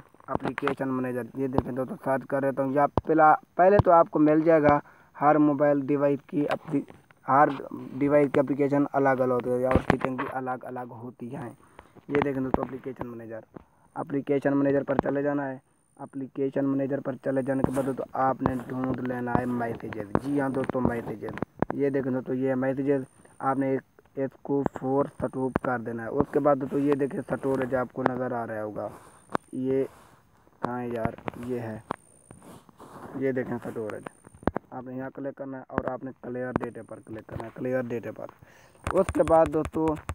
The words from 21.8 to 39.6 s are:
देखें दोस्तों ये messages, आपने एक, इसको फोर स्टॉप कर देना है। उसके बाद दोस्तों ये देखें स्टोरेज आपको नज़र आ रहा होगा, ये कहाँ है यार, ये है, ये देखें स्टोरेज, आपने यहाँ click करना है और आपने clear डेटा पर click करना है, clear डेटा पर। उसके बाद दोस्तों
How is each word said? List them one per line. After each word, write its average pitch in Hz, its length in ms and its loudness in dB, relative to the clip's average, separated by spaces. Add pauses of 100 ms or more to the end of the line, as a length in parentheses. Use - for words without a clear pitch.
देखें 135 240 0
दोस्तों 127 240 -2
ये 131 200 0
messages, 135 480 0 (360)
आपने 135 320 2
एक, 131 80 0 (360)
इसको 139 440 -2 (100)
फोर 135 380 0
स्टॉप 131 560 -4
कर 123 160 0
देना 117 220 -6
है। 113 80 -8
उसके 143 280 2
बाद 143 180 6
दोस्तों 139 220 -2
ये 143 160 4
देखें 135 260 -2
स्टोरेज 135 540 -2
आपको 127 280 -2
नज़र 127 300 0
आ 120 100 -2
रहा 110 180 -6
होगा, 107 280 -6 (680)
ये 131 320 0 (760)
कहाँ 123 180 -2
है 123 100 -6
यार, 117 260 -4 (300)
ये 123 140 -4
है, 110 240 -8 (1300)
ये 135 160 0
देखें 123 260 -4
स्टोरेज, 110 440 -8 (720)
आपने 127 220 -10
यहाँ 131 160 -6
click 135 260 -10
करना 135 200 -10
है 131 140 -12
और 127 200 -4
आपने 127 220 -8
clear 123 400 -8
डेटा 117 300 -6
पर 110 240 -14
click 110 180 -12
करना 117 180 -10
है, 113 140 -14
clear 127 260 -2
डेटा 117 300 -6
पर। - 840 -8
उसके 190 240 4
बाद 160 260 6
दोस्तों 156 380 0 (280)